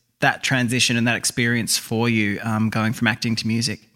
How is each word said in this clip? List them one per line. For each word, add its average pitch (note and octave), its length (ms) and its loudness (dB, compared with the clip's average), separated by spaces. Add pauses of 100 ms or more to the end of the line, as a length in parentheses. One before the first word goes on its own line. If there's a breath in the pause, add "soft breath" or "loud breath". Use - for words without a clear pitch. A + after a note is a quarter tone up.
(200)
that C#3 220 2
transition B2 540 0
and A#2 120 2
that A#2 80 2
experience A#2 600 0
for A#2 320 -2
you, G#2+ 340 0
um, A2 280 0
going A2 240 0
from A#2+ 140 0
acting A2 280 0
to - 100 -6
music. A2+ 340 -2 (160)